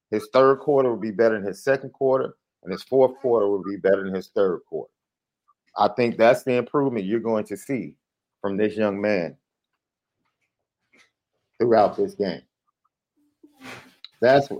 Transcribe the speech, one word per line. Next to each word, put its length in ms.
His 220
third 260
quarter 300
will 100
be 120
better 240
than 100
his 180
second 280
quarter, 440
and 80
his 120
fourth 360
quarter 280
will 160
be 140
better 260
than 120
his 140
third 380
quarter. 240
I 100
think 300
that's 260
the 120
improvement 500
you're 140
going 260
to 100
see 380
from 160
this 180
young 240
man 380
throughout 360
this 200
game. 260
That's, 300